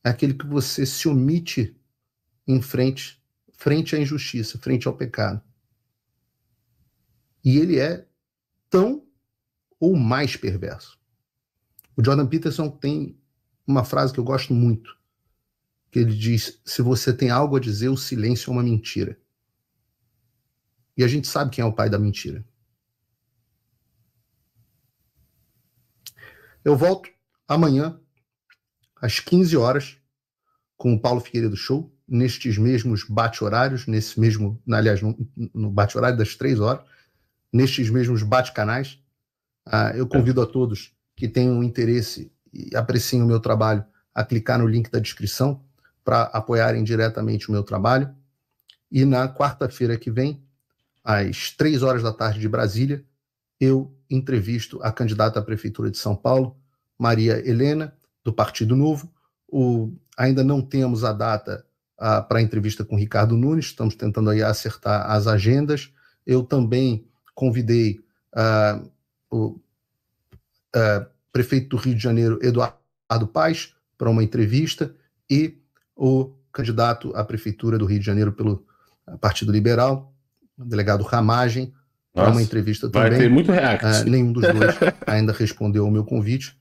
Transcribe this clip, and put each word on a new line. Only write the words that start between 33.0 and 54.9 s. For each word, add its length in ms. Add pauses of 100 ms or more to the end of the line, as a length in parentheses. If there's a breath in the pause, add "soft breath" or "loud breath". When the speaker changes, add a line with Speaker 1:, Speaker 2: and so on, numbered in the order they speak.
Speaker 1:
bate-horários, 840
nesse 320
mesmo, 420 (100)
aliás, 300
no, 160 (360)
no 160
bate-horário 480
das 180
três 240
horas, 240 (680)
nestes 380
mesmos 340
bate-canais. 760 (680)
Ah, 300
eu 120
convido 340
a 40
todos 480 (220)
que 120
tenham 360
interesse 680 (200)
e 240
apreciem 460
o 40
meu 140
trabalho 440 (300)
a 100
clicar 360
no 80
link 240
da 80
descrição 640 (400)
pra 200
apoiarem 600
diretamente 640
o 20
meu 120
trabalho. 500 (800)
E 140
na 220
quarta-feira 720
que 140
vem, 320 (600)
às 480
três 300
horas 220
da 100
tarde 260
de 100
Brasília, 540 (560)
eu 360 (140)
entrevisto 760
a 80